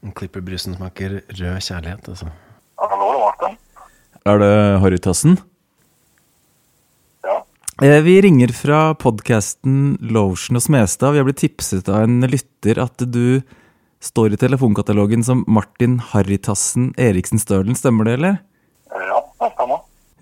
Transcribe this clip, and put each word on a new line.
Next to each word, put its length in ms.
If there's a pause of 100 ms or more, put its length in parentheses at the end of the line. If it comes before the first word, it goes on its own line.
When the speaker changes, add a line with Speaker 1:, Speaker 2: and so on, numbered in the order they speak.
Speaker 1:
En 100
Clipper-brusen 640
smaker 420 (100)
rød 320
kjærlighet, 480
altså. 220 (480)
Speaker 2:
Hallo, 320
det 80
er 60
Martin. 320 (680)
Speaker 3:
Er 140
det 120 (280)
Harry 180
Tassen? 360 (1900)
Speaker 2:
Ja. 120 (420)
Speaker 3:
Eh, 240
vi 200
ringer 300
fra 280 (140)
podcasten 1040
Lotion 560
og 80
Smestad. 480
Vi 80
har 80
blitt 140
tipset 460
av 180
en 180
lytter 560
at 240
du 380 (560)
står 340
i 80
telefonkatalogen 840
som 200
Martin 560
Harry 400
Tassen 560
Eriksen 440
Stølen. 360
Stemmer 320
det, 80
eller? 220 (520)
Speaker 2:
Ja, 300 (160)
det 160
stemmer. 300 (400)